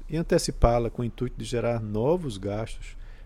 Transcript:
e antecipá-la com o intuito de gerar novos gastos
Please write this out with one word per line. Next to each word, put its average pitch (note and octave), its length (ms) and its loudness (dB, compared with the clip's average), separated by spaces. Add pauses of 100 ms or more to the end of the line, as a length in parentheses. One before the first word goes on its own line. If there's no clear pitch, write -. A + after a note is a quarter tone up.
e D3+ 80 -4
antecipá-la A#2+ 760 4
com - 100 -6
o A#2+ 40 0
intuito A#2 300 -4
de A#2+ 80 -6
gerar A#2 380 0
novos A#2 560 0
gastos G2+ 580 -6 (300)